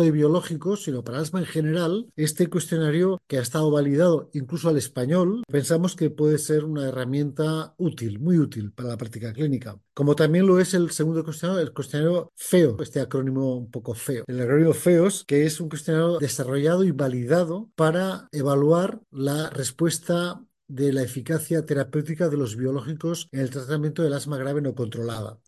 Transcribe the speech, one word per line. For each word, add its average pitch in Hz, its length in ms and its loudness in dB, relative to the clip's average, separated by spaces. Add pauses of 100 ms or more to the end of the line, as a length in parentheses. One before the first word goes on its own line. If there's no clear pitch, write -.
de 160 120 6
biológicos, 160 720 0
sino 127 200 -4
para 123 140 -6
asma 160 220 -4
en 160 60 -2
general, 170 600 0 (100)
este 156 300 2
cuestionario 170 800 0
que 139 120 -2
ha 123 40 0
estado 156 300 2
validado 147 600 4
incluso 156 360 -4
al 156 100 4
español, 175 720 0
pensamos 165 440 0
que 156 140 0
puede 151 300 2
ser 151 260 0
una 147 240 -4
herramienta 143 880 -2
útil, 117 440 -4
muy 170 180 4
útil 110 340 0
para 123 180 -8
la 117 60 -6
práctica 113 360 -10
clínica. 120 460 -4 (140)
Como 143 220 2
también 160 320 4
lo 185 140 6
es 180 140 0
el 175 180 2
segundo 160 320 -2
cuestionario, 170 360 -4
el 156 120 -4
cuestionario 156 640 -2
feo, 156 460 4
este - 200 -4
acrónimo 131 560 -2
un 117 140 -10
poco 120 240 -8
feo. 117 340 -6
El 127 120 -6
acrónimo 147 320 4
feos, 180 540 4
que 143 180 4
es 156 160 -2
un 165 80 -6
cuestionario 165 500 0
desarrollado 143 640 0
y 180 80 4
validado 151 840 0
para 180 560 0
evaluar 147 800 2
la 143 400 -2
respuesta 170 920 -2 (280)
de 139 240 0
la 135 100 0
eficacia 156 640 -2
terapéutica 151 640 -2
de 147 80 0
los 120 200 -2
biológicos 143 760 -4
en 135 80 -4
el 131 100 -2
tratamiento 147 540 -4
del 143 100 2
asma 143 240 -6
grave 139 240 -2
no 135 140 -2
controlada. 110 720 -6